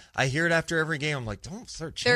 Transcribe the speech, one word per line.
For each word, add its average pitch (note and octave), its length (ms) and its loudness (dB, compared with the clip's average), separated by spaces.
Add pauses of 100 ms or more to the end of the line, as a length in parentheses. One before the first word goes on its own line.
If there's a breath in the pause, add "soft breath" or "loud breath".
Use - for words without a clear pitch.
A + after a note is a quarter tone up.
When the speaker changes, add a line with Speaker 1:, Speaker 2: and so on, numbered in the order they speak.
(160 loud breath)
Speaker 1:
I C3 100 2
hear D3 220 2
it E3+ 40 4
after E3 280 2
every D#3 180 0
game. D3 200 -2
I'm B2 80 -6
like, G#2 180 -6
"Don't G3 260 -12
start - 340 -10
Speaker 2:
They're B3 120 6